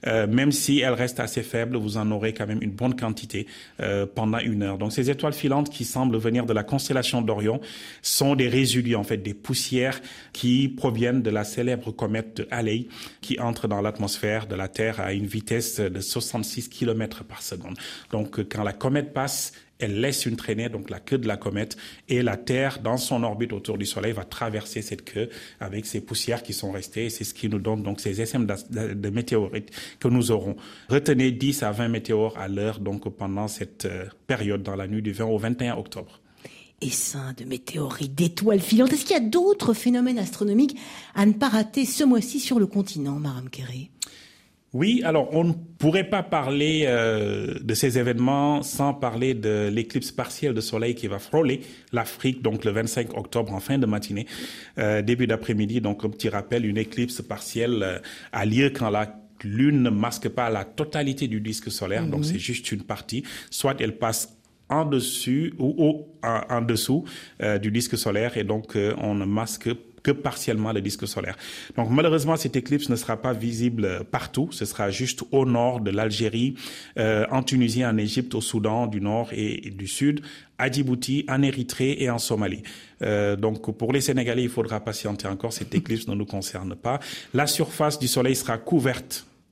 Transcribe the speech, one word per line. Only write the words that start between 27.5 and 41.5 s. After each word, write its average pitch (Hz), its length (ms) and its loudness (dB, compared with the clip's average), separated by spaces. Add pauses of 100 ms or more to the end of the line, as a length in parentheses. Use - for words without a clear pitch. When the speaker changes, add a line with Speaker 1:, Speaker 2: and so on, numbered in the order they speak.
Speaker 1:
nous 104 80 -2
donne 110 240 -2
donc 98 180 -6
ces 101 220 -4
S 113 120 -6
M 120 120 2
d'as-, 101 240 -4
de, 107 240 -4
de 101 160 -4
météorites 120 600 0 (280)
que 127 100 0
nous 120 220 4
aurons. 101 260 2 (320)
Retenez 131 420 4
dix 135 320 0
à 107 100 0
vingt 117 160 0
météores 110 500 0
à 98 100 -8
l'heure, 104 300 -2
donc 101 280 -6 (100)
pendant 101 320 -4
cette, - 360 -8
euh, 92 200 -4 (220)
période, 104 360 0
dans 98 140 -6
la 95 100 -4
nuit 107 160 -2
du 107 100 -2
vingt 110 140 -2
au 110 100 2
vingt 113 240 0
et 123 80 0
un 120 80 -2
octobre. - 440 -12 (600)
Speaker 2:
Essaim 131 560 -4
de 123 80 -14
météorites, 135 680 -6
d'étoiles 185 460 4
filantes. 247 320 6
Est-ce 302 120 0
qu'il 370 120 4
y 285 40 6
a 220 80 2
d'autres 349 460 4
phénomènes 247 440 2
astronomiques 208 580 4 (380)
à 202 120 6
ne 214 60 8
pas 214 160 4
rater 220 360 2